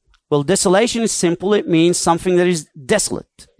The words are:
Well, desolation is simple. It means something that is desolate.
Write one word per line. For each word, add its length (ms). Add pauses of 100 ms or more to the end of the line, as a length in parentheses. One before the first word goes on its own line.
(280)
Well, 140
desolation 600
is 80
simple. 420
It 140
means 280
something 380
that 140
is 260
desolate. 720 (140)